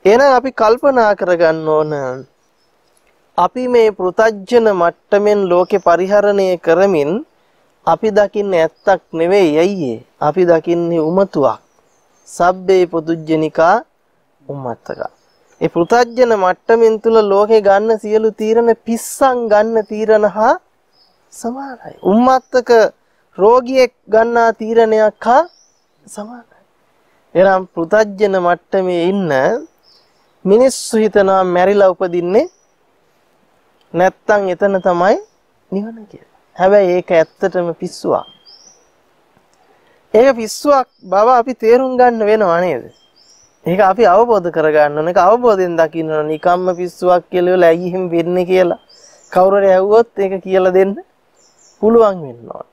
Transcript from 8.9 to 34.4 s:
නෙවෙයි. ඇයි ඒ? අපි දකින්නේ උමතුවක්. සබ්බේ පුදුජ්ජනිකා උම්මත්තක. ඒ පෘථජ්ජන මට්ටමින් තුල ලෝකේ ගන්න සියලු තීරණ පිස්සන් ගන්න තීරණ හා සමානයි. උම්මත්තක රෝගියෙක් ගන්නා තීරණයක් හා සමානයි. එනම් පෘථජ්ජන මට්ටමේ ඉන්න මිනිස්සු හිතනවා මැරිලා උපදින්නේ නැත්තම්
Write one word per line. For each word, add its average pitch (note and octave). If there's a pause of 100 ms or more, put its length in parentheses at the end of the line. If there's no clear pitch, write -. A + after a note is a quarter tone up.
නෙවෙයි. E3+
ඇයි F3
ඒ? A2+ (180)
අපි D3+
දකින්නේ E3+
උමතුවක්. D#3 (680)
සබ්බේ F#3
පුදුජ්ජනිකා D#3+ (680)
උම්මත්තක. C3+ (600)
ඒ E3
පෘථජ්ජන A#3
මට්ටමින් A3
තුල A3+
ලෝකේ G#3
ගන්න G#3
සියලු A3
තීරණ A3
පිස්සන් B3 (100)
ගන්න G#3+
තීරණ G#3+
හා G#3+ (800)
සමානයි. B3+
උම්මත්තක B3 (680)
රෝගියෙක් B3 (140)
ගන්නා A3+
තීරණයක් A3
හා B3+ (640)
සමානයි. A#3 (760)
එනම් F#3
පෘථජ්ජන G3
මට්ටමේ F3
ඉන්න F#3 (1120)
මිනිස්සු A#3
හිතනවා G3
මැරිලා F#3
උපදින්නේ F3+ (1500)
නැත්තම් F#3+